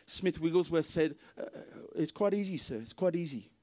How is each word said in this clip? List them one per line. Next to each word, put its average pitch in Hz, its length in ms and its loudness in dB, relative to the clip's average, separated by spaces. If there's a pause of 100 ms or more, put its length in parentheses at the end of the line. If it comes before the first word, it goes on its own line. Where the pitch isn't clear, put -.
Smith 175 340 0
Wigglesworth 165 460 4
said, 156 300 2 (200)
"Uh, - 100 -8 (500)
it's 151 160 0
quite 202 200 2
easy, 190 260 -2
sir. - 180 -4
It's 113 160 -8
quite 180 240 2
easy. 139 340 -4 (120)